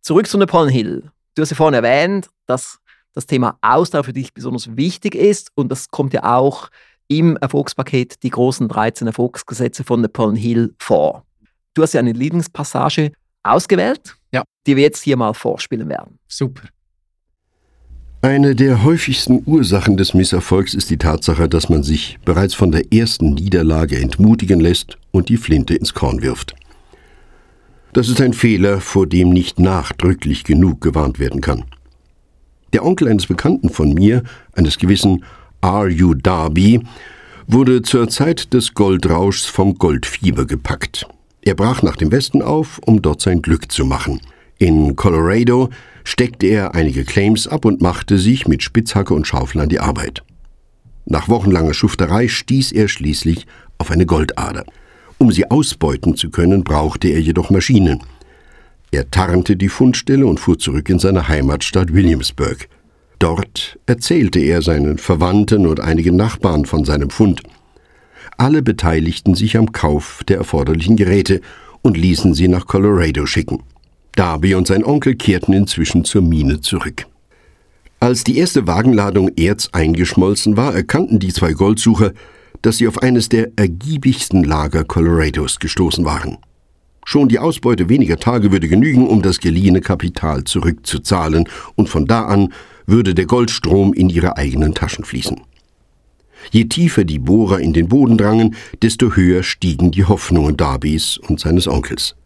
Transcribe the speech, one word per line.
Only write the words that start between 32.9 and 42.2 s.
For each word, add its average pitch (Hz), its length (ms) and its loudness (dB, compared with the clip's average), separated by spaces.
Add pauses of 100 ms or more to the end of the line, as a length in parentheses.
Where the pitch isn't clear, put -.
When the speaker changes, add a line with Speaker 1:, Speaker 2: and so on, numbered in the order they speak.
Speaker 3:
eines 107 200 0
Bekannten - 420 0
von 73 240 0
mir, 107 300 2 (300)
eines 78 260 0
gewissen 95 440 2 (380)
R 98 260 0 (140)
U 87 120 4
Darby, 90 680 2 (640)
wurde 127 360 4
zur 117 260 0
Zeit 143 440 -2
des 123 200 0
Goldrauschs 95 720 0
vom 95 300 0
Goldfieber 76 720 -2
gepackt. - 600 -8 (360)
Er 101 100 0
brach 110 300 0
nach 90 120 0
dem 78 160 -2
Westen 139 300 0